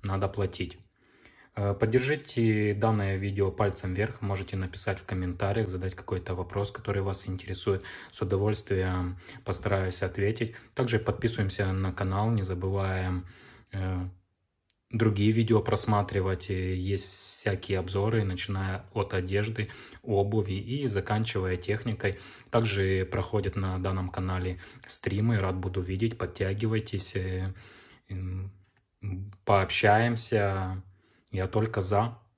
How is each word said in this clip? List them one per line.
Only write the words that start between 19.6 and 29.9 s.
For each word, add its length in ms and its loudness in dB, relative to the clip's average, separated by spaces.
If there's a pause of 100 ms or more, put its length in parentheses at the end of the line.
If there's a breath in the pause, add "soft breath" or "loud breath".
обуви 520 2
и 320 -2
заканчивая 680 0
техникой. 580 -2 (360 loud breath)
Также 540 2
проходят 520 -2
на 220 0
данном 300 -2
канале 500 -4 (280 loud breath)
стримы, 520 2
рад 180 0
буду 260 -2
видеть, 340 -2
подтягивайтесь, 1000 -2
э, 360 -2 (560 loud breath)
м, 440 -6 (920)
пообщаемся. 1400 4 (500 soft breath)